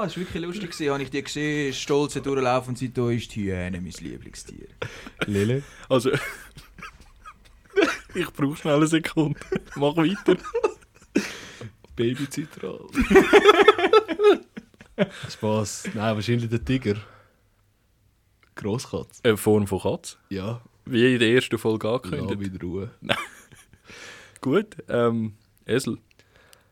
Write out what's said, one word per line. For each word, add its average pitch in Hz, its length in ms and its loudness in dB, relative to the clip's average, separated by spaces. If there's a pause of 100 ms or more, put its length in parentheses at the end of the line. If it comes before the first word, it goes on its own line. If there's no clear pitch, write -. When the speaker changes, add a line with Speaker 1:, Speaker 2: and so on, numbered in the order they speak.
Speaker 1:
Es 156 100 -6
war - 20 -12
wirklich 175 260 -6
lustig 175 280 -8
gewesen. 143 220 -2
Habe 139 100 -2
ich 131 60 -8
die 139 140 -4
gesehen, 147 500 -2
stolz 143 400 0
durchlaufen 131 560 0
und 123 80 -6
seitdem 123 320 -2
ist 117 240 -2
die 104 120 -4
Hyäne 90 360 -4
mein 90 180 -10
Lieblingstier. - 680 -14 (580)
Speaker 2:
Lele? 110 380 0 (260)
Speaker 3:
Also, 127 220 2
<laughs> - 2000 -6
ich 175 180 -4
brauche 147 260 -4
schnell 151 180 0
eine 156 120 4
Sekunde. 156 520 0 (360)
Mach 147 220 0
weiter. 165 400 2 (1600)
Speaker 2:
Babyzeit 135 540 -4 (120)
dran. - 160 -10 (2250)
<laughs> 196 80 2 (220)
Spaß. 107 640 -2
Nein, 110 220 0
wahrscheinlich 117 340 -2
der 117 140 -2
Tiger. 127 320 0 (1600)
Grosskatze. - 680 -6
Speaker 3:
Eine 110 140 4
Form 107 300 4
von 95 120 -2
Katze? - 380 -6 (120)
Speaker 2:
Ja. 98 320 -6 (240)
Speaker 3:
Wie 123 280 4
in 117 60 2
der 113 160 4
ersten 123 240 2
Folge 110 280 0
Speaker 2:
Ja, 110 80 0
Speaker 3:
angekündigt. 120 460 -4
Speaker 2:
wieder 92 240 -8
Ruhe. 95 240 -6 (120)
Speaker 3:
<laughs> - 140 -2 (1300)
Gut, 180 340 0 (140)
ähm, 117 440 2 (320)
Esel. 117 340 -2 (720)